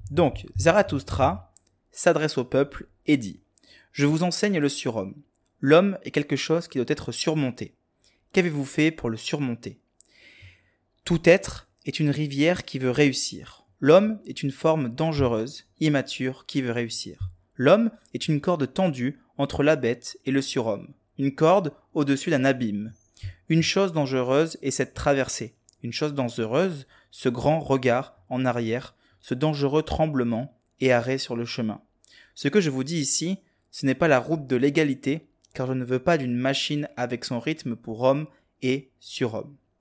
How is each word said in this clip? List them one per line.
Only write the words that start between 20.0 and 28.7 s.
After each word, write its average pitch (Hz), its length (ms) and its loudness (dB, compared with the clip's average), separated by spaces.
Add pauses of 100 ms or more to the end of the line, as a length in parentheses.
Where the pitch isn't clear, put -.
et 131 60 -2
le 135 100 2
surhomme, 110 500 -4 (280)
une 135 160 -2
corde 165 380 4 (200)
au-dessus 139 380 0
d'un 135 140 2
abîme. 110 480 -2 (540)
Une 165 140 4
chose 190 320 0
dangereuse 135 680 0
est 135 80 -2
cette - 240 -2
traversée. 131 600 -2 (280)
Une 120 100 -8
chose 151 220 -4
dangereuse, 135 720 -2 (240)
ce - 180 -2
grand 131 300 2
regard 127 580 0 (120)
en 127 140 -2
arrière, 120 520 -2 (240)